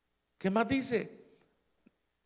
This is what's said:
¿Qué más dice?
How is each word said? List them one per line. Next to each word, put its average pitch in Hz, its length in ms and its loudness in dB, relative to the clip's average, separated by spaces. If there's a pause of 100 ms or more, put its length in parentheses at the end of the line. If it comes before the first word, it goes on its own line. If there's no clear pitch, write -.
(380)
¿Qué 190 100 -2
más 220 180 2
dice? 254 600 -2 (1000)